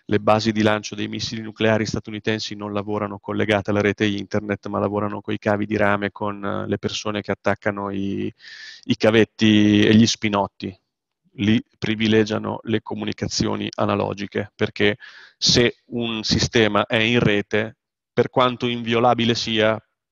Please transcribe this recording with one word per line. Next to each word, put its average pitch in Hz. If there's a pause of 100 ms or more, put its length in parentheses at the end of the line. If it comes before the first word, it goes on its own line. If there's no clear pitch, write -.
le 104
basi 107
di 107
lancio 107
dei 107
missili 110
nucleari 110
statunitensi 107
non 104
lavorano 101
collegate 104
alla 104
rete 104
internet, 101
ma 101
lavorano 104
coi 104
cavi 104
di 110
rame 101
con, 101
eh, 101
le 101
persone 107
che -
attaccano 101
i, 98 (500)
i 127
cavetti 107
e 110
gli 110
spinotti. 101 (600)
Lì 110 (140)
privilegiano 107
le 110
comunicazioni 104
analogiche, 101
perché 104 (420)
se -
un 113
sistema 107
è 123
in 117
rete, 107 (360)
per -
quanto 123
inviolabile 117
sia, 110 (320)